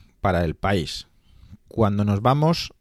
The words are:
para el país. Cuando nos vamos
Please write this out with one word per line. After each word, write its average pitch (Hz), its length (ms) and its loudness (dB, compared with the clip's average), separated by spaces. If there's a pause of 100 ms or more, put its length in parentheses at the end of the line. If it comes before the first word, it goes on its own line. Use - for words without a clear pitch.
(200)
para 87 240 0
el 80 120 -4
país. 95 500 -4 (640)
Cuando 104 360 0
nos 101 160 0
vamos 147 600 0